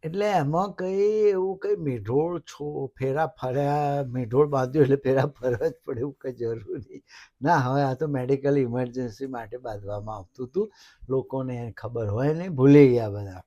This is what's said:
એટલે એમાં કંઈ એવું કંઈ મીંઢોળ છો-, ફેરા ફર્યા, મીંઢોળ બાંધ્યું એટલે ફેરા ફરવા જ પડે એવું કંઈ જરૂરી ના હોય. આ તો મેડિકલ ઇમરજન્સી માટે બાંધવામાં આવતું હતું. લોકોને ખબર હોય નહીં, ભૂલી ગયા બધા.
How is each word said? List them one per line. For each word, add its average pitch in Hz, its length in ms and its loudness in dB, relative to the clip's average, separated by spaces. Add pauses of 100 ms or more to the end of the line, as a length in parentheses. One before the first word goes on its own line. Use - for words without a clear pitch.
એટલે 185 240 -4
એમાં 180 460 0
કંઈ 190 300 -4
એવું 202 560 2
કંઈ 202 180 -2
મીંઢોળ 147 640 -2
છો-, 143 480 -10 (100)
ફેરા 135 280 -2
ફર્યા, 143 800 -2
મીંઢોળ 127 420 0
બાંધ્યું 135 340 2
એટલે 135 140 6
ફેરા 131 300 2
ફરવા 127 420 -2
જ - 40 -6 (120)
પડે 127 160 -8
એવું 139 200 -6
કંઈ 135 120 -8
જરૂરી 113 720 -10 (400)
ના 160 140 4
હોય. 135 260 2
આ 131 120 0
તો 143 120 -4
મેડિકલ 139 520 0
ઇમરજન્સી 123 680 -4
માટે 117 300 -10
બાંધવામાં 107 600 -10
આવતું 104 300 -12
હતું. 202 260 -4 (360)
લોકોને 127 680 -4
ખબર 113 320 -6
હોય 131 260 0
નહીં, 180 160 -6
ભૂલી 143 380 10
ગયા 117 200 2
બધા. 98 380 -10